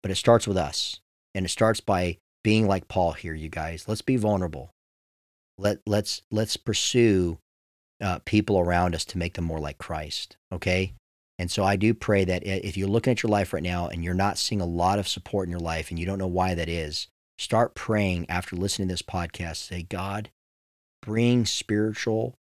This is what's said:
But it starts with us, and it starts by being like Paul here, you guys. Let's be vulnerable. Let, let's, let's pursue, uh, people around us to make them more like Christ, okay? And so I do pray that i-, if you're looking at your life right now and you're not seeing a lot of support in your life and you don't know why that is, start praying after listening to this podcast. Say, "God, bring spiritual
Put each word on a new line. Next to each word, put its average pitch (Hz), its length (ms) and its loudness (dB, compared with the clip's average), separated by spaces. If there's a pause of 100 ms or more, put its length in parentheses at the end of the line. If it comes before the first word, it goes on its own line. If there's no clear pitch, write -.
But 95 80 -4
it 95 40 -2
starts 117 320 6
with 98 100 0
us, - 420 -4 (360)
and 92 100 0
it - 40 -4
starts 110 300 2
by 90 380 0 (260)
being 110 240 4
like 95 200 2
Paul 87 240 2
here, 80 240 -8
you 78 140 -8
guys. 82 380 -8
Let's 107 140 -2
be 131 140 0
vulnerable. 92 560 0 (880)
Let, 101 260 0
let's, 104 460 0
let's 107 260 0
pursue, 98 800 2 (640)
uh, 95 240 -2
people 104 320 2
around 87 380 2
us - 100 -6
to - 140 -6
make 85 160 -4
them 85 100 -4
more 80 140 -4
like 73 180 -8
Christ, - 600 -8 (140)
okay? 92 420 0 (440)
And 87 140 -4
so 101 120 0
I 101 120 4
do 107 180 4
pray 98 320 2
that 90 160 0
i-, 98 220 -4
if 101 140 -6
you're 98 100 0
looking 113 240 2
at 113 100 0
your 113 80 0
life 101 240 2
right 78 80 -2
now 87 280 -2
and 82 140 -6
you're 87 120 -2
not 98 240 2
seeing 104 200 -2
a 87 60 -2
lot 87 320 2
of 98 100 -2
support 95 400 -4
in 85 40 -6
your 87 80 -4
life 82 320 -4
and 85 80 -4
you 87 80 -2
don't 98 100 -2
know 95 80 -2
why 92 300 0
that 82 120 -2
is, 82 400 -4 (300)
start - 380 2
praying 95 520 0
after 87 280 -6
listening 95 320 -2
to 92 60 -2
this 87 100 -6
podcast. 85 540 -6
Say, 90 260 -8
"God, 98 480 -6 (720)
bring 117 420 4
spiritual 110 880 -2 (120)